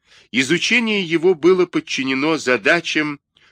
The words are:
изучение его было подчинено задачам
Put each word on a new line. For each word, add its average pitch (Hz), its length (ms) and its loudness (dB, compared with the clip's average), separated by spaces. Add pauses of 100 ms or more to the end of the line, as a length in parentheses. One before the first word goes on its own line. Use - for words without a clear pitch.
(320)
изучение 196 720 0
его 170 320 2
было 175 300 2
подчинено 143 720 -4
задачам 143 840 0 (300)